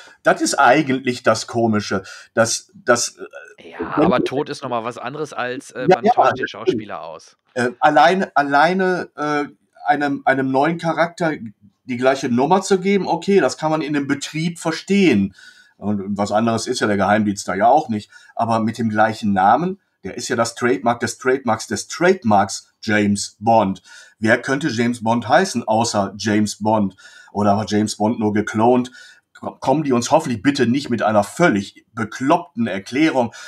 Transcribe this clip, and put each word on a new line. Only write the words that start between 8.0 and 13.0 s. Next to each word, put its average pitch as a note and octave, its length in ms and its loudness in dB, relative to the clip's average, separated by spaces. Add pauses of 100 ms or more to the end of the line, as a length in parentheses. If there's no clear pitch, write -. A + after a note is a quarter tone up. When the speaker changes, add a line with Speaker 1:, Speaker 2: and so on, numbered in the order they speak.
Speaker 1:
alleine, E3 800 2
äh, D3 300 -2 (400)
einem, C#3+ 400 -2
einem C3+ 240 0
neuen D3 300 0
Charakter E3 540 -2 (500)
die B2 140 -8
gleiche C3+ 320 0
Nummer D3 340 2
zu F#3+ 160 2
geben, F#3+ 280 0